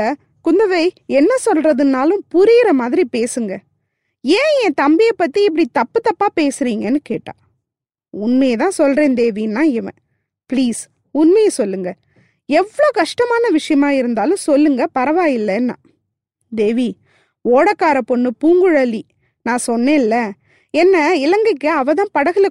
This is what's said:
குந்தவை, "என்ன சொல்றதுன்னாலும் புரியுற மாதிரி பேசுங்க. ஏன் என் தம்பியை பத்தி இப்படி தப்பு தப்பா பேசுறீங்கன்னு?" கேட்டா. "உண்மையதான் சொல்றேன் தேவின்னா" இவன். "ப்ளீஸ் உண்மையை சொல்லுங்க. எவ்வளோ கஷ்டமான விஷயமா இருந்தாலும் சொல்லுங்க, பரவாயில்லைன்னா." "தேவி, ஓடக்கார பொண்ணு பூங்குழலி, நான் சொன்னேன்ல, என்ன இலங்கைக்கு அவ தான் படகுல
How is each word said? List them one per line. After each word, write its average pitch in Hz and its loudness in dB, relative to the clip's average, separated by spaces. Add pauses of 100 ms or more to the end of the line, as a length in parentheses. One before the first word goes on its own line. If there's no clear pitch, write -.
(460)
குந்தவை, 359 2 (220)
"என்ன 294 2 (100)
சொல்றதுன்னாலும் 302 0
புரியுற 440 4
மாதிரி 269 0
பேசுங்க. 233 -4 (680)
ஏன் 508 2
என் 339 0
தம்பியை 320 2
பத்தி 359 0
இப்படி 339 0
தப்பு 269 -2
தப்பா 415 -2
பேசுறீங்கன்னு?" 247 -2
கேட்டா. - -10 (800)
"உண்மையதான் 254 0
சொல்றேன் 285 2
தேவின்னா" 220 -2
இவன். 202 -8 (500)
"ப்ளீஸ் 247 -2 (300)
உண்மையை 381 4
சொல்லுங்க. 190 -4 (600)
எவ்வளோ 392 0
கஷ்டமான 466 -2
விஷயமா 285 0
இருந்தாலும் 247 -2
சொல்லுங்க, 294 2
பரவாயில்லைன்னா." 247 -2 (760)
"தேவி, 226 -2 (560)
ஓடக்கார 285 2
பொண்ணு 247 -2 (100)
பூங்குழலி, 302 2 (440)
நான் 240 -4
சொன்னேன்ல, 240 0 (580)
என்ன 349 2
இலங்கைக்கு 320 0
அவ 294 0
தான் 381 -2
படகுல 349 0